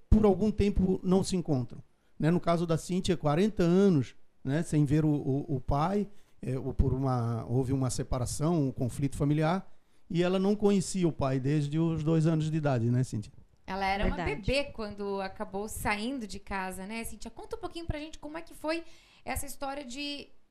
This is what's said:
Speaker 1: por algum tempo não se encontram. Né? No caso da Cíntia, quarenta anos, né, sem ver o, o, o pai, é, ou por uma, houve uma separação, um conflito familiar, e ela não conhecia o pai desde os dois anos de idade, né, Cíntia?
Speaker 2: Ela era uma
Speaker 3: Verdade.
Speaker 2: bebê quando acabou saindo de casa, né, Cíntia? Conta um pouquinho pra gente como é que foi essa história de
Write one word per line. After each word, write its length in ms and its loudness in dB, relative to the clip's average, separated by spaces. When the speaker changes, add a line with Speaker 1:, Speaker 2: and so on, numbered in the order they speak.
Speaker 1:
por 160 8
algum 240 4
tempo 540 2
não 200 4
se 120 -2
encontram. 480 -2
Né? 140 2
No 80 2
caso 260 2
da 120 0
Cíntia, 380 -2
quarenta 460 0
anos, 540 4
né, 220 -2
sem 220 2
ver 180 2
o, 60 4
o, 480 0
o 40 -4
pai, 460 0
é, 160 -4
ou 160 -6
por 200 4
uma, 520 0
houve 280 0
uma 160 2
separação, 800 0
um 40 -2
conflito 460 -2
familiar, 520 0
e 140 2
ela 160 2
não 160 2
conhecia 520 2
o 40 2
pai 280 0
desde 380 0
os 260 0
dois 220 4
anos 240 2
de 80 -2
idade, 320 2
né, 140 2
Cíntia? 280 -6
Speaker 2:
Ela 180 -4
era 220 0
uma 80 2
Speaker 3:
Verdade. 260 -4
Speaker 2:
bebê 300 0
quando 500 -6
acabou 460 -8
saindo 580 -4
de 140 -10
casa, 480 -8
né, 160 -8
Cíntia? 260 -10
Conta 280 -12
um 20 -8
pouquinho 260 -10
pra 140 -4
gente 180 -14
como 200 -12
é 40 -12
que 140 -18
foi 280 -4
essa 200 -4
história 380 -8
de 460 -10